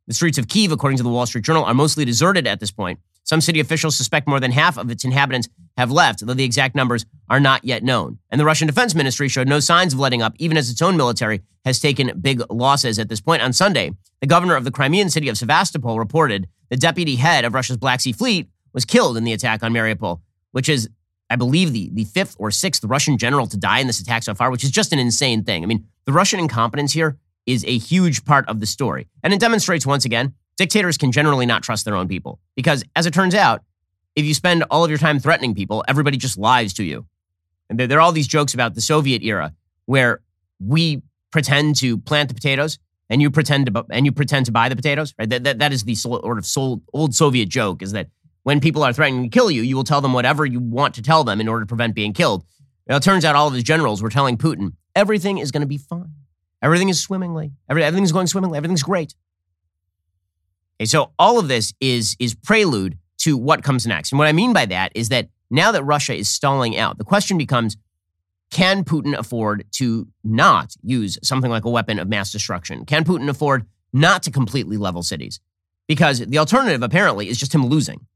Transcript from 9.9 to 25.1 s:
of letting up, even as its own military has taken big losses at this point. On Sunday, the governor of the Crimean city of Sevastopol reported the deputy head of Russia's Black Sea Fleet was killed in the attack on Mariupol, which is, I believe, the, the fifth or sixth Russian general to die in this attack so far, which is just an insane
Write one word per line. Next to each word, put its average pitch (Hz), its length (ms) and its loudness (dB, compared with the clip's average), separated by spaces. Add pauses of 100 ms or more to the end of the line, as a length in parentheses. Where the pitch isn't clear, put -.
of 135 80 -2
letting 127 200 0
up, 110 160 0
even 160 200 0
as 131 120 -2
its 117 120 -4
own 180 160 4
military 113 460 0 (200)
has 135 160 0
taken 135 400 0
big 135 220 0 (100)
losses 120 480 0
at 110 80 -4
this 110 140 -8
point. 160 200 0
On 127 120 0
Sunday, 143 420 2 (240)
the 139 80 -4
governor 170 300 4
of 123 80 -4
the 131 60 -4
Crimean 160 380 0
city 143 200 -2
of 107 80 -4
Sevastopol 123 600 0
reported 110 520 0 (180)
the 127 80 -6
deputy 165 400 0
head 139 300 4
of 113 80 -2
Russia's 127 240 -2
Black 127 240 0
Sea 131 100 -2
Fleet 202 380 -2 (240)
was 127 100 -4
killed 185 320 2
in 113 80 -2
the 117 80 -2
attack 110 320 -2
on 113 80 0
Mariupol, 110 480 -2 (320)
which 131 160 -2
is, 127 220 0 (400)
I 120 80 0
believe, 143 340 2
the, 110 220 -6
the 107 100 -4
fifth 180 340 -4
or 104 140 -4
sixth - 320 -2
Russian 131 340 0
general 120 300 0
to - 80 -10
die 101 240 2
in 135 80 0
this 110 140 -4
attack 113 220 -2
so 107 120 -6
far, 120 160 0
which 127 140 -4
is 135 60 0
just 208 200 0
an 147 80 0
insane 117 460 0